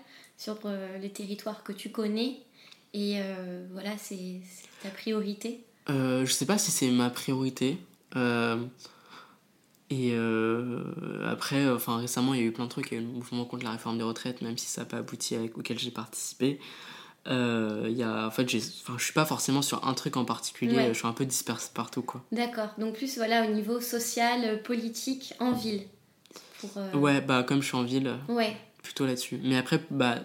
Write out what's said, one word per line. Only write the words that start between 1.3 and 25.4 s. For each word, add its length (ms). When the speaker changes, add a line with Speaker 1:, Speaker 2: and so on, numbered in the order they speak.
Speaker 1:
que 80
tu 180
connais, 480
et, 280
euh, 520
voilà, 260
c'est, 500
c'est 400
ta 60
priorité ? 720
Speaker 2:
Euh, 340
je 80
sais 140
pas 120
si 120
c'est 220
ma 180
priorité. 680
Euh, 500
et, 240
euh, 680
après, 420
enfin, 300
récemment, 360
il 60
y 20
a 40
eu 60
plein 120
de 60
trucs. 200
Il 40
y 20
a 40
eu 40
le 80
mouvement 320
contre 200
la 80
réforme 260
des 40
retraites, 400
même 160
si 80
ça 160
a 40
pas 100
abouti, 380
avec, 240
auquel 200
j'ai 120
participé. 680
Euh, 640
il 60
y 60
a, 240
en 40
fait, 180
j'ai, 100
enfin, 160
je 60
suis 80
pas 140
forcément 360
sur 240
un 80
truc 220
en 80
particulier. 520
Speaker 1:
Ouais. 120
Speaker 2:
Je 100
suis 80
un 60
peu 140
disperse 420
partout, 340
quoi. 300
Speaker 1:
D'accord. 460
Donc 180
plus, 200
voilà, 320
au 40
niveau 280
social, 640
euh, 120
politique, 840
en 140